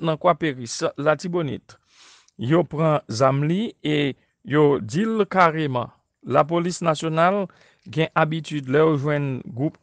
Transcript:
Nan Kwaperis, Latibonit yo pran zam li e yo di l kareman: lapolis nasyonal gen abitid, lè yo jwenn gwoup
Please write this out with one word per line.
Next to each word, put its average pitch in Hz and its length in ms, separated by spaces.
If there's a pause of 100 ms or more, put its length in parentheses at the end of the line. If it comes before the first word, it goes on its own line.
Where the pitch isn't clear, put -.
Nan 160 160
Kwaperis, 151 640 (160)
Latibonit 151 800 (600)
yo 147 260
pran 151 460
zam 135 340
li 185 280 (120)
e 147 300 (320)
yo 147 340
di 123 260
l 220 200
kareman: 156 640 (360)
lapolis 165 560
nasyonal 170 640 (420)
gen 151 240
abitid, 151 560
lè 143 120
yo 160 160
jwenn 143 480
gwoup 139 380